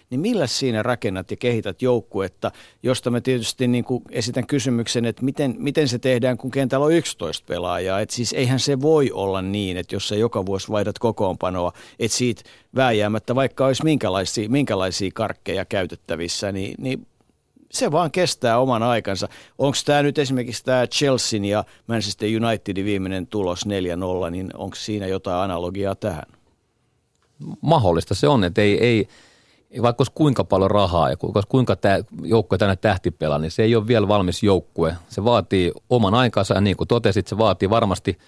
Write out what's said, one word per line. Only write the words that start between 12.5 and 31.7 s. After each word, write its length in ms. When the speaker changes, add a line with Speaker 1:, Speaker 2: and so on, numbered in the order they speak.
Speaker 1:
vääjäämättä, 600
vaikka 320
olisi 180
minkälaisia, 640
minkälaisia 640
karkkeja 500
käytettävissä, 880
niin, 260
niin 280
se 200
vaan 180
kestää 480
oman 240
aikansa. 460
Onks 260
tää 180
nyt 160
esimerkiksi 460
tää 220
Chelsean 580
ja 200
Manchester 420
Unitedin 420
viimeinen 420
tulos 400
neljä 300
nolla, 340
niin 240
onks 320
siinä 200
jotain 380
analogiaa 500
tähän? 300
Speaker 2:
Mahdollista 540
se 140
on, 160
että 180
ei, 220
ei, 240
vaikka 180
olisi 140
kuinka 300
paljon 260
rahaa 400
ja 60
ku-, 180
olisi 140
kuinka 280